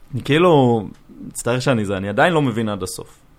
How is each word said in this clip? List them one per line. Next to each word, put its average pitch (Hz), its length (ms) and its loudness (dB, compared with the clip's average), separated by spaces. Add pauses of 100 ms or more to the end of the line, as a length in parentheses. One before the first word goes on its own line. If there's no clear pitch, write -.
(140)
אני 117 80 -6
כאילו, 139 640 4 (440)
מצטער 123 320 -4
שאני 123 260 0
זה, 98 120 -4
אני 98 120 -6
עדיין 143 240 2
לא 156 80 2
מבין 117 280 -2
עד 95 140 -6
הסוף. - 360 -12 (200)